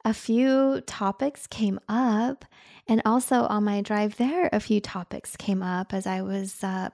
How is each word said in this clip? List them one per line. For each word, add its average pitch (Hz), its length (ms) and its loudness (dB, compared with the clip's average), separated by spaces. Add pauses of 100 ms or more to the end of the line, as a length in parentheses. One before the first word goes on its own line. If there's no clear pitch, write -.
a 220 100 2
few 269 680 2
topics 233 640 -4
came 202 420 -2
up. 233 560 0 (420)
And 226 180 4
also 240 400 4
on 208 200 2
my 202 160 0
drive 208 360 0
there, 320 360 2
a 208 80 2
few 208 200 2
topics - 560 -10
came 190 260 -2
up 180 300 -4
as 190 140 -4
I 190 160 -2
was, 196 400 -6
uh, 190 320 -4